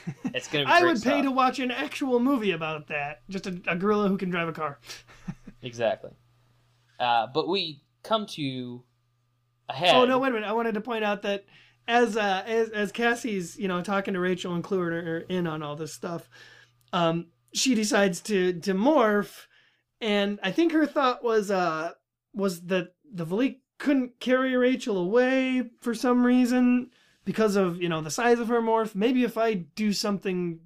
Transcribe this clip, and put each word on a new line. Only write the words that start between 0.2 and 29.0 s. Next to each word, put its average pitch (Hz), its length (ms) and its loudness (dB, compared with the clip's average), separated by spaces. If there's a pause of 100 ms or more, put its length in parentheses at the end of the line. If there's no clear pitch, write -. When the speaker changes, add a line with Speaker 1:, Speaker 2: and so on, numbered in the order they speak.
Speaker 1:
It's 131 240 -6
gonna 147 180 -2
be 262 40 0
Speaker 2:
<laughs> - 0 -
I 339 100 8
Speaker 1:
great 339 120 4
Speaker 2:
would 226 100 0
pay 247 80 0
Speaker 1:
stuff. 285 140 2
Speaker 2:
to 277 60 0
watch 254 280 2
an 254 120 -4
actual 254 500 -2
movie 240 320 2
about 156 360 -6
that. 147 400 -6
Just 190 180 -8
a, 180 200 -8
a 180 100 -2
gorilla 208 320 2
who 196 80 2
can 185 140 -4
drive 170 180 -2
a 160 40 -8
car. 151 320 -8
<laughs> - 500 -16 (280)
Speaker 1:
Exactly. 117 480 -2 (880)
Uh, 120 320 2
but 143 160 -2
we 165 320 -6 (220)
come 214 240 -2
to 127 580 -8 (840)
a - 20 -6
head. 156 220 4
Speaker 2:
Oh, 254 100 8
no, 254 140 2
wait 269 100 0
a 254 40 -2
minute. 214 140 -4
I 202 60 -4
wanted 226 220 -2
to 214 80 -4
point 226 220 -6
out 208 180 -2
that 202 240 -4 (420)
as, 233 300 2
uh, 202 280 0
as, 226 220 0
as 214 240 -4
Cassie's, 233 640 -2
you 196 100 -6
know, 180 140 -2
talking 196 320 -2
to 180 80 -2
Rachel 180 340 -2
and 170 80 -2
cluing 180 280 -2
her 165 300 -4
in 180 260 -4
on 156 160 -6
all 147 120 -8
this 156 200 -10
stuff, 170 340 -10 (640)
um, 170 360 0 (260)
she 262 200 0
decides 208 480 2
to, 185 380 0
to 190 140 -2
morph, 226 720 2 (560)
and 208 400 0
I 190 100 -2
think 320 200 2
her 311 140 4
thought 262 380 0
was, 220 260 2
uh, 170 420 0 (420)
was 185 320 -4
that 180 260 -2 (180)
the 175 140 -8
Valik-, 208 360 -2 (180)
couldn't 254 420 0
carry 254 360 2
Rachel 254 420 2
away 254 720 2 (100)
for 240 140 -4
some 247 300 2
reason 247 680 4 (340)
because 202 320 0
of, 180 260 0
you 175 60 -2
know, 160 120 -2
the 156 100 -8
size 240 280 4
of 233 100 -4
her 240 140 2
morph. 226 320 0
"Maybe 247 300 2